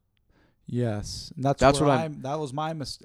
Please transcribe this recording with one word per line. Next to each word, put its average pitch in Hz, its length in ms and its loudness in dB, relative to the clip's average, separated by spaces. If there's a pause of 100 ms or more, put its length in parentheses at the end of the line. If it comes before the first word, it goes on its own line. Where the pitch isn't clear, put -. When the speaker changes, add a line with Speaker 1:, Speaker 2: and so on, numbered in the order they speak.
(680)
Speaker 1:
Yes. 117 720 -4
And 127 80 -4
that's 139 160 2
Speaker 2:
That's 143 200 8
Speaker 1:
where 151 80 4
Speaker 2:
what 139 100 6
I'm 156 160 -4
Speaker 1:
I'm, 139 80 -14
that 135 160 -6
was 147 140 -8
my 156 200 -6
mis-, 160 320 -10